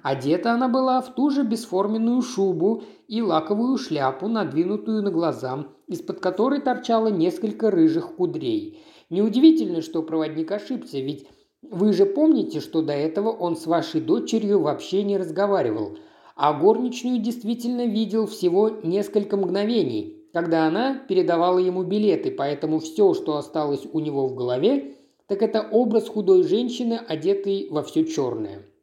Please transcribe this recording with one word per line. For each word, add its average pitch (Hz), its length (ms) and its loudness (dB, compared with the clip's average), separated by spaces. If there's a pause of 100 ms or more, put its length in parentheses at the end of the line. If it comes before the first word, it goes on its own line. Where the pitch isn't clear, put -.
Одета 143 520 0
она 247 160 0
была 254 320 2
в - 120 -14
ту 277 160 0
же 277 140 0
бесформенную 220 800 0
шубу 190 580 0 (260)
и 226 140 -4
лаковую 208 560 0
шляпу, 143 500 -2
надвинутую 208 760 -2
на 202 80 0
глаза, 143 560 -4 (200)
из-под - 320 -8
которой 226 400 0
торчало 226 500 0
несколько 208 600 0
рыжих 165 460 2
кудрей. 135 640 -4 (320)
Неудивительно, 214 720 4
что 160 180 -4
проводник 156 500 -2
ошибся, 208 480 -6
ведь 135 280 -8 (340)
вы 202 320 2
же 185 140 4
помните, 285 520 2
что 160 220 -2
до 147 120 -2
этого 160 360 0
он 175 260 -2
с 160 120 -10
вашей 160 340 0
дочерью 202 600 2
вообще 156 420 -2
не 202 140 0
разговаривал. 160 800 0 (400)
А 147 160 2
горничную 226 680 2
действительно 240 680 -4
видел 214 400 0
всего 196 440 2 (140)
несколько 202 540 0
мгновений, 190 960 -2
когда 165 320 2
она 226 300 0 (120)
передавала 180 520 2
ему 185 240 0
билеты, 196 480 0
поэтому 147 480 -2
все, 190 340 2
что 151 220 -2
осталось 143 560 -4
у 160 80 -2
него 139 260 -2
в 131 80 -4
голове, 127 640 0 (320)
так 196 160 -2
это 220 180 0
образ 220 460 2
худой 185 360 4
женщины, 233 640 0
одетой 196 640 -2
во 147 140 -2
все 156 220 0
черное. 110 600 -6 (180)